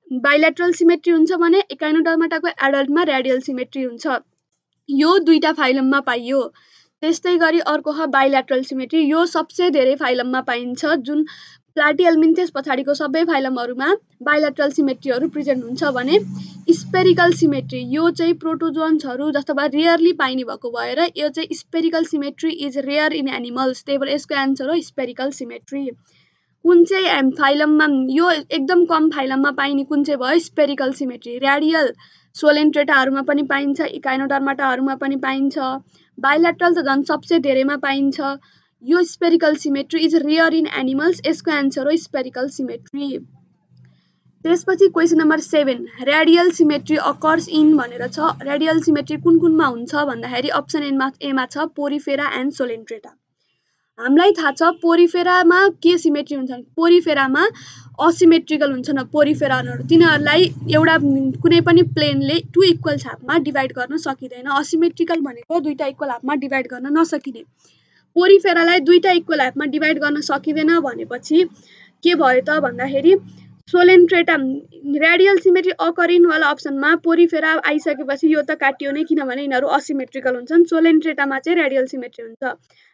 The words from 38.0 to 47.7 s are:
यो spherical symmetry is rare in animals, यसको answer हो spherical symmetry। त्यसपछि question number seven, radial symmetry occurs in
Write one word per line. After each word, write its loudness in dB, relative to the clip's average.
यो 2
spherical 2
symmetry -2
is 2
rare 2
in -2
animals, -2
यसको -4
answer -2
हो 2
spherical -8
symmetry। -10
त्यसपछि 2
question 2
number 2
seven, 0
radial 4
symmetry 0
occurs -2
in 6